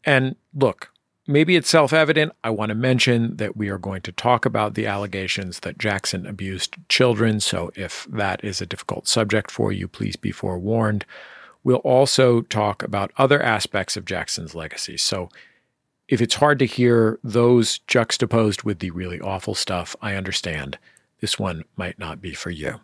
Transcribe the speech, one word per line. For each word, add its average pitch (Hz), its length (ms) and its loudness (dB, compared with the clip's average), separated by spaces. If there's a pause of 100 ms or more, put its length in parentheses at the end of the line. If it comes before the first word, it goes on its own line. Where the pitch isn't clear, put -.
And 131 320 2 (180)
look, 135 380 0 (340)
maybe 156 300 4
it's 165 140 2
self-evident. 156 640 4 (100)
I 113 60 0
want 107 180 -2
to 107 80 -2
mention 120 600 2
that 104 180 -4
we 104 140 -4
are 98 80 -4
going 95 240 -8
to 92 100 -10
talk 120 340 2
about 107 280 0
the 107 140 -2
allegations 98 760 -6
that - 160 -10
Jackson 98 480 -2
abused 95 500 -8 (140)
children. 113 500 4
So 87 340 -4
if - 380 -10
that 101 320 -2
is 101 160 -6
a 98 60 -6
difficult - 420 -8
subject 107 420 0
for 107 220 -2
you, 95 160 -4
please 101 300 -6
be 98 160 -4
forewarned. 104 720 -2 (580)
We'll 127 140 4
also 127 640 4
talk 104 420 -2
about 98 340 -4
other 139 240 6
aspects 104 540 -2
of 98 80 -10
Jackson's 87 500 -6
legacy. - 440 -10
So 92 320 -2 (800)
if 123 100 2
it's 113 160 2
hard 147 240 4
to 131 60 4
hear 117 580 4
those 120 540 4 (100)
juxtaposed 110 760 2
with 101 160 -4
the 92 120 -6
really 90 300 -10
awful 98 340 -6
stuff, 87 460 -4
I 101 140 -4
understand 85 640 -6 (440)
this - 180 -4
one 87 240 -4 (140)
might 90 200 -8
not 82 240 -12
be 85 120 -10
for - 160 -10
you. 76 340 -8